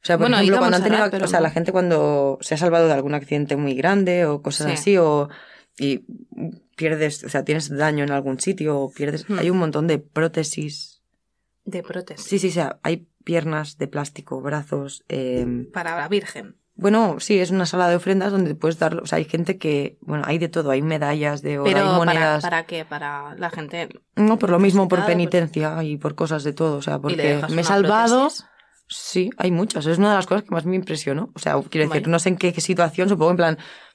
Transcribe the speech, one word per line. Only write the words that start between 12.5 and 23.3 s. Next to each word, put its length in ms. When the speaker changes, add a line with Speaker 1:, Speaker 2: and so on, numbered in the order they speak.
Speaker 1:
sea, 320
hay 240
piernas 560
de 80
plástico, 540
brazos, 680
em, 640
Speaker 2:
Para 240
la 120
Virgen. 500
Speaker 1:
Bueno, 460
sí, 180
es 140
una 160
sala 220
de 80
ofrendas 340
donde 240
puedes 240
dar, 160
o 100
sea, 120
hay 80
gente 340
que, 420
bueno, 240
hay 140
de 80
todo, 240
hay 100
medallas 640
de 160
oro, 120
Speaker 2:
Pero 80
Speaker 1:
hay 60
Speaker 2:
¿para, 120
Speaker 1:
monedas. 440
Speaker 2:
para 240
qué? 200
Para 500